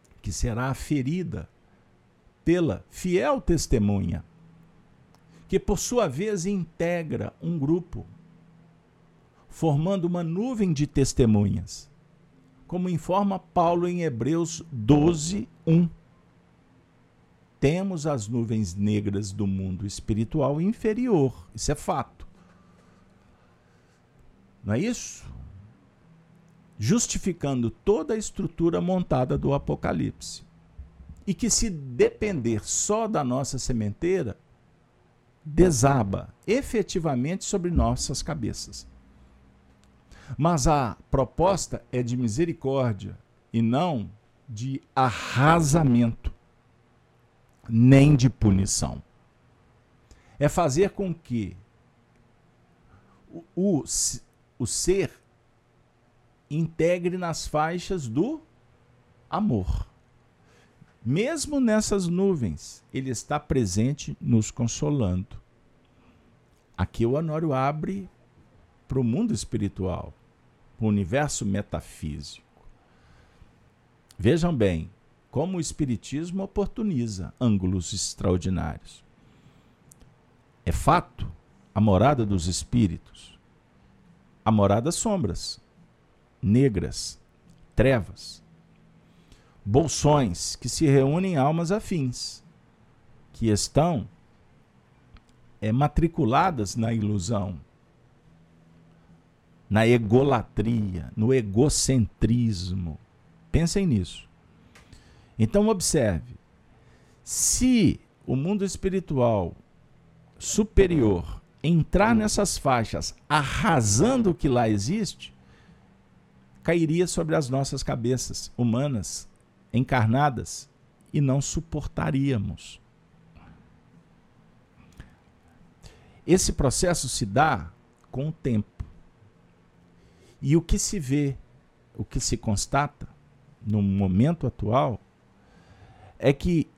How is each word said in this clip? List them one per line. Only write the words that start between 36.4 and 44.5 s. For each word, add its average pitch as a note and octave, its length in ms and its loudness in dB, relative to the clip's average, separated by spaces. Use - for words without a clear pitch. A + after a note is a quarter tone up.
efetivamente E3+ 1000 -2
sobre F3 260 -4
nossas D#3+ 520 0
cabeças. - 640 -8
Mas D#3 300 2
a C#3 300 2
proposta C#3+ 800 0
é B2+ 120 -2
de B2 140 -4
misericórdia B2 1040 -2
e A#2 120 0
não A#2+ 480 0
de B2+ 360 -8